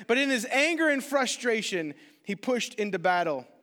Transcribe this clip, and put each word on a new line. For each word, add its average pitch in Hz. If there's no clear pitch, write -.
but 240
in 277
his 247
anger 311
and 277
frustration, 220
he 202
pushed -
into 208
battle, 165